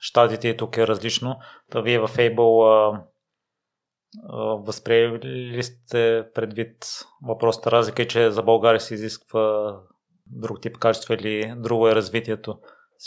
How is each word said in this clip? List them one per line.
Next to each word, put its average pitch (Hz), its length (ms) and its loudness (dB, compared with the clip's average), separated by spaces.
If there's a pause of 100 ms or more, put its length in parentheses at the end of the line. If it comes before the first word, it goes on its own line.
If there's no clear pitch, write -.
Щатите 117 460 2
и 113 100 -2
тук - 200 -6
е 113 100 2
различно. 110 520 -4 (320)
Та 117 100 -2
вие 117 180 0
в 110 80 0
Able, 113 600 4
а, 107 340 4 (1300)
а, - 80 -12
възприели 110 880 -2
ли 123 360 -8
сте 113 640 0 (100)
предвид 113 520 -8 (360)
въпросната 113 480 0
разлика 117 300 2
и 117 60 -2
че 117 240 2
за 107 120 -2
България 110 360 4
се - 140 -8
изисква 107 840 -4 (520)
друг 113 340 -10
тип - 160 -10
качество 113 360 0
или 107 440 -6
друго 117 300 2
е 113 80 6
развитието 107 640 -4 (480)